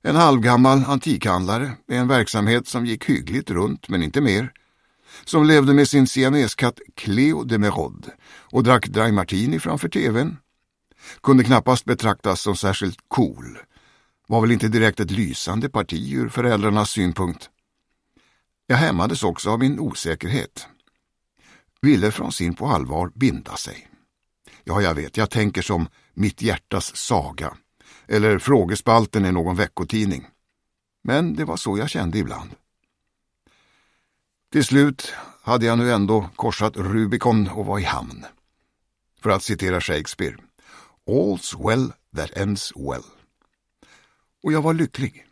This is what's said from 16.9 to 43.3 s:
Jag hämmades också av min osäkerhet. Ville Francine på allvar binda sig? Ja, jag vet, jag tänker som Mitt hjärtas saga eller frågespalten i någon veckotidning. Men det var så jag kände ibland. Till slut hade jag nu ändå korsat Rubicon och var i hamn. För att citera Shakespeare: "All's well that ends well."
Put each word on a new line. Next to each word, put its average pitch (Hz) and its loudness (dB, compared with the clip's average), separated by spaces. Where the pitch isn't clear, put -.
Jag 127 2
hämmades 135 0
också 101 -2
av 113 -2
min 131 0
osäkerhet. 98 -6
Ville 107 4
Francine 85 -6
på 120 -6
allvar 82 -2
binda 117 -2
sig? - -14
Ja, 95 -2
jag 85 0
vet, 71 -6
jag 110 0
tänker 104 -2
som 85 -2
Mitt 98 -2
hjärtas - -4
saga 76 -4
eller 107 2
frågespalten 110 2
i 92 0
någon 87 -2
veckotidning. 95 -4
Men 156 -2
det 156 -4
var 85 -6
så 101 -4
jag 123 -4
kände 85 -4
ibland. 71 -6
Till 143 4
slut 143 2
hade 117 0
jag 117 2
nu 120 2
ändå 101 0
korsat 107 -4
Rubicon 107 0
och 98 -8
var 98 -4
i 95 -4
hamn. 65 -8
För - -2
att 98 0
citera 90 -2
Shakespeare: 76 -6
"All's 131 -2
well 123 0
that 76 -8
ends 101 -6
well." 65 -8